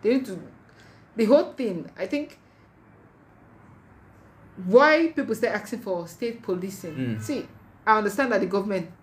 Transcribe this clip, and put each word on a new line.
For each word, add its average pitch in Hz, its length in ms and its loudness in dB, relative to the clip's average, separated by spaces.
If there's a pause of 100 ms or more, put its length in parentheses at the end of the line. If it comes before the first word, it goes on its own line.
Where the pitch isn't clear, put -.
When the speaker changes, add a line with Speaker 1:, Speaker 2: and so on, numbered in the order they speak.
Speaker 1:
They 208 140 2
need 262 100 -2
to, 185 140 -10 (760)
the 226 100 2
whole 294 280 4
thing, 190 440 -6
I 202 100 -6
think, 294 320 -6 (2250)
why 302 500 6
people 262 200 -2
stay 233 120 -2
asking 208 320 -6
for 175 280 -6
state 233 340 -10
policing. 185 540 -8
Speaker 2:
Mm. 120 260 -4
Speaker 1:
See, - 260 -6 (380)
I 214 120 4
understand 214 340 0
that 202 100 2
the 185 60 -2
government 190 420 -2 (140)